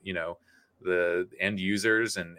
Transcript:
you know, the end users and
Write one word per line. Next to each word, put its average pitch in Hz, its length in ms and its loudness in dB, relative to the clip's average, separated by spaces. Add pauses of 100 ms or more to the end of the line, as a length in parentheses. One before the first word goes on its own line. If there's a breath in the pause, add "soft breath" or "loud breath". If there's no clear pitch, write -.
you 95 120 -6
know, 85 240 -6 (420 soft breath)
the 90 480 2 (100)
end 98 220 0
users 107 560 2
and 85 220 -8